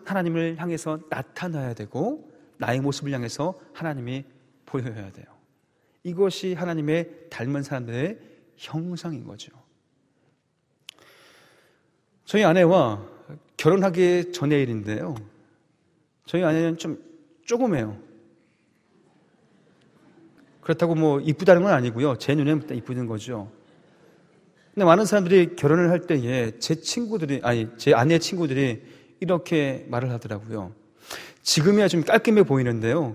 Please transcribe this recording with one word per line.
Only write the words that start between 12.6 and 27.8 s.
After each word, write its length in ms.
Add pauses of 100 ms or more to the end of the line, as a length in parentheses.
결혼하기 720
전의 300
일인데요. 520 (1120)
저희 180
아내는 360
좀 200 (460)
조그매요. 540 (2750)
그렇다고 340
뭐 240
이쁘다는 420
건 100
아니고요. 460
제 160
눈에는 280
일단 160
이쁘는 280
거죠. 460 (1200)
근데 100
많은 200
사람들이 500
결혼을 360
할 100
때에 580
제 160
친구들이, 720
아니, 320
제 180